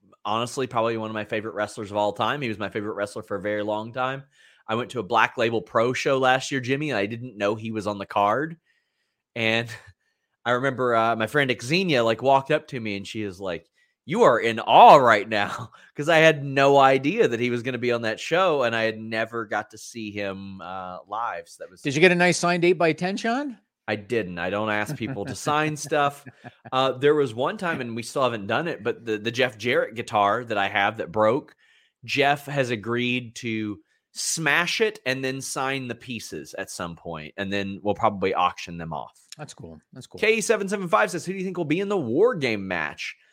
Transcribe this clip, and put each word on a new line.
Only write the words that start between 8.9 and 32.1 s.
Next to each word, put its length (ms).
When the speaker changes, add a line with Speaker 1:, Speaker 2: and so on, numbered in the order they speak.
Speaker 1:
And 340
<laughs> 380
I 60
remember, 440
uh, 200
my 120
friend 340
Xenia, 420
like, 200
walked 260
up 200
to 100
me 180
and 80
she 160
is 180
like, 300
"You 200
are 160
in 200
awe 360
right 340
now," 400
<laughs> 120
'cause 140
I 80
had 260
no 360
idea 480
that 120
he 120
was 100
gonna 160
be 140
on 100
that 180
show, 440
and 120
I 60
had 160
never 480
got 240
to 80
see 320
him, 520
uh, 360
live. 400
So 160
that 60
was 140
Speaker 2:
Did 100
you 80
get 100
a 40
nice 240
signed 260
eight-by-ten, 520
Sean? 420
Speaker 1:
I 100
didn't. 420
I 100
don't 220
ask 260
people 280
to 100
sign 420
Speaker 2:
<laughs> 0
Speaker 1:
stuff. 480
Uh, 220
there 200
was 220
one 200
time, 260
and 140
we 60
still 220
haven't 240
done 200
it, 160
but 220
the, 140
the 100
Jeff 300
Jarrett 340
guitar 500
that 140
I 120
have 280
that 140
broke, 440
Jeff 440